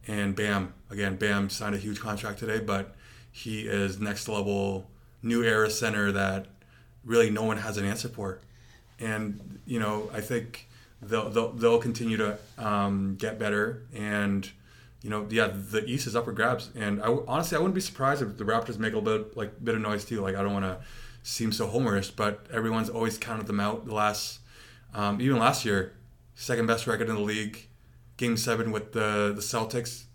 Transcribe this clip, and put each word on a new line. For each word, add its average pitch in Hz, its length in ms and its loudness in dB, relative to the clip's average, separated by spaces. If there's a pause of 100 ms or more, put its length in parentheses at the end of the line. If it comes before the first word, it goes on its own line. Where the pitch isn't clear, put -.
And 101 280 0
Bam, 101 380 0 (160)
again, 98 280 -2
Bam 101 340 2
signed 104 240 -4
a - 20 -2
huge 101 220 -6
contract 104 400 -6
today, 110 200 0
but 101 360 -2 (360)
he 110 360 -6
is 101 320 0
next 101 280 -4
level, 98 640 0 (320)
new 117 220 2
era 110 260 4
center 104 420 2
that 98 360 0 (580)
really 113 240 6
no 104 140 0
one 110 140 2
has 107 200 -4
an 101 80 0
answer 110 240 0
for. - 300 -6 (600)
And, 107 680 -6
you 120 140 -2
know, 107 340 -2
I 110 80 -6
think 117 460 -4 (340)
they'll, 107 280 0
they'll, 110 220 2
they'll 117 280 6
continue 117 380 0
to, 107 220 2 (180)
um, 101 640 2
get 110 180 -4
better. 107 460 0 (100)
And, 104 560 0 (540)
you 110 80 -8
know, 104 180 -4
yeah, 110 240 4
the 101 320 -2
East 127 220 -2
is 110 80 -2
up 117 100 2
for 117 60 -4
grabs. 117 440 0
And 104 260 0
I 107 40 -2
w-, 117 220 2
honestly, 160 280 0
I 151 40 4
wouldn't 190 160 2
be 185 60 2
surprised 135 420 0
if 101 140 -4
the 110 60 -6
Raptors 110 360 0
make 110 140 0
a 107 80 2
bit, 107 360 0
like, 107 260 -8
bit 113 120 2
of 110 60 0
noise 104 220 0
too. 110 180 -2
Like, 95 140 0
I 98 60 0
don't 101 120 2
wanna 95 260 -2 (420)
seem - 300 -2
so 107 160 0
homerish, 101 480 2
but 104 360 -2
everyone's 113 380 0
always 110 300 -2
counted 110 260 -6
them 101 140 0
out 107 260 -2
the 113 80 -6
last, 107 460 0 (560)
um, 104 260 0
even 131 160 6
last 123 280 4
year, 98 280 2 (400)
second 117 320 0
best 117 220 2
record 113 220 0
in 110 60 0
the 104 60 0
league, 107 460 -4 (480)
game 120 220 0
seven 113 340 0
with 107 220 -4
the, 104 420 2
the 101 60 -8
Celtics 117 720 -4